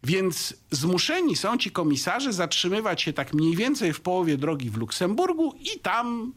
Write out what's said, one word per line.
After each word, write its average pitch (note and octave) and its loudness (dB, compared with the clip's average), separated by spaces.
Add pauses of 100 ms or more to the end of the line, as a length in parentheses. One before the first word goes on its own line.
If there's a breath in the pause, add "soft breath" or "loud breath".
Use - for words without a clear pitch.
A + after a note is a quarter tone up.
Więc F#3 0 (160)
zmuszeni F3+ 2
są A3 0
ci G3+ -2
komisarze F3+ 0
zatrzymywać F3+ 0
się D#3+ -2
tak C#3 -4
mniej D#3+ 4
więcej A3 2
w - -6
połowie F3+ 2
drogi C#3 -2
w G#2 -6
Luksemburgu C4+ 0 (200)
i - -10
tam A#3 -2